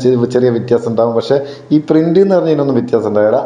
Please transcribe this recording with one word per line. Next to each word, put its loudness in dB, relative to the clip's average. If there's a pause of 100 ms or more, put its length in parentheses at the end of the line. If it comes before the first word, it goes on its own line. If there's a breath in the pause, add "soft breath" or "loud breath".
ചെ-, 2 (160)
ചെറിയ 2
വ്യത്യാസം -2
ഉണ്ടാകും. 0
പക്ഷേ 0 (380 loud breath)
ഈ 4 (120)
പ്രിന്റ് 2
എന്ന് 2
പറഞ്ഞതിനൊന്നും 0
വ്യത്യാസം -2
ഉണ്ടാകില്ല. 2